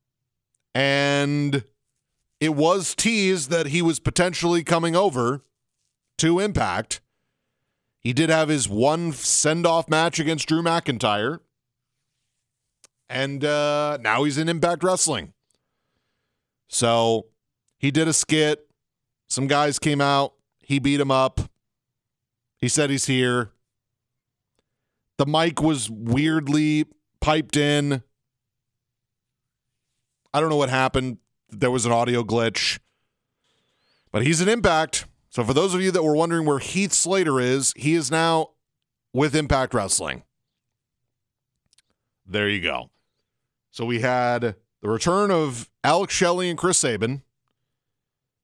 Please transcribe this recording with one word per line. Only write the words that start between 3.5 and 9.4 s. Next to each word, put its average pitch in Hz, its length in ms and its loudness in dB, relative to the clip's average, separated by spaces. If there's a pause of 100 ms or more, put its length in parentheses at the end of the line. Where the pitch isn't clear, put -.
that 165 160 0
he 156 160 0
was 165 160 0
potentially 170 640 0
coming 165 320 0
over 139 480 0 (760)
to 170 200 2
Impact. 120 600 -2 (1000)
He 120 140 -4
did 160 160 0
have 160 200 2
his 135 200 -2
one 151 420 0
send-off 165 760 0